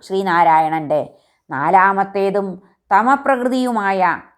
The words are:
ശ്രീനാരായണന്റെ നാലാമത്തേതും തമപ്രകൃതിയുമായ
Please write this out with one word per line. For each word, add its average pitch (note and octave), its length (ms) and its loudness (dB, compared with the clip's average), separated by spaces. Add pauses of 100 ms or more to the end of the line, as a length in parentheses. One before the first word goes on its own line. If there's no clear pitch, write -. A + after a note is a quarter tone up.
ശ്രീനാരായണന്റെ D#3+ 1080 0 (360)
നാലാമത്തേതും G3 1120 0 (300)
തമപ്രകൃതിയുമായ A#3+ 1300 0 (200)